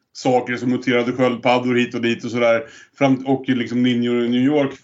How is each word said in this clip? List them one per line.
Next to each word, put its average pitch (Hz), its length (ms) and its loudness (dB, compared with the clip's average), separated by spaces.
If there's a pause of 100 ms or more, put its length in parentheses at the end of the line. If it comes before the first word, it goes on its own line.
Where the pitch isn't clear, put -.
(140)
saker 123 440 0
som 120 120 -4
muterade 120 420 0
sköldpaddor 123 640 0
hit 120 200 0
och 117 60 -4
dit 117 220 -2
och 117 80 -6
sådär. 117 320 2 (340)
Fram, 131 300 2
och 135 220 -2
liksom 120 340 0
ninjor 120 420 0
i 120 40 -2
New 123 120 0
York 139 320 2 (100)